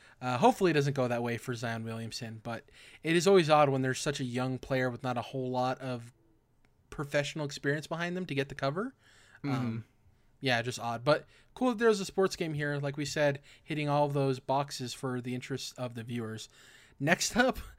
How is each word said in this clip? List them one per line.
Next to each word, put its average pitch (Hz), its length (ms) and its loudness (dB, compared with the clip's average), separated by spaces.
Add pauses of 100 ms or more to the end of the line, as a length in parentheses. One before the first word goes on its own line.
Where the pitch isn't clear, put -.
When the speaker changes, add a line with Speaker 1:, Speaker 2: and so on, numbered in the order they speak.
(220)
Speaker 1:
uh, 127 160 -2
hopefully 196 340 4
it - 20 2
doesn't 143 200 2
go 131 140 0
that 120 160 -2
way 117 140 -2
for 123 180 -6
Zion 113 300 -6
Williamson, 113 580 -10
but 117 220 -10 (360)
it 165 140 2
is 170 120 4
always 185 220 8
odd 151 200 8
when 135 120 2
there's 131 200 0
such 143 180 -2
a 139 60 -4
young 127 320 -2
player 127 320 0
with 120 120 -8
not 127 160 -2
a 120 40 -2
whole 127 280 -6
lot 127 300 0
of 123 340 -8 (760)
professional 143 560 -4
experience 143 420 -2
behind 170 300 -4
them 185 80 -4
to 147 100 -6
get 135 140 -2
the 139 60 -12
cover. 165 380 -4 (520)
Um, 143 60 -2
Speaker 2:
Mm-hmm. 123 260 -2 (640)
Speaker 1:
yeah, 123 200 2
just 117 200 -4
odd. 117 240 -6
But 147 200 2 (280)
cool 254 160 0
that 233 80 0
there's 214 240 4
a 185 40 -6
sports 190 300 0
game 160 200 -4
here, 147 220 -2
like 143 200 -4
we 147 80 -4
said, 143 340 2 (240)
hitting 151 240 -4
all 147 180 4
of 143 60 0
those 135 280 2
boxes 135 540 -2
for 127 280 -4
the 123 120 -6
interest 127 440 -8
of 123 180 -6
the 117 80 -10
viewers. 113 460 -6 (520)
Next 160 360 2
up, 247 220 4 (200)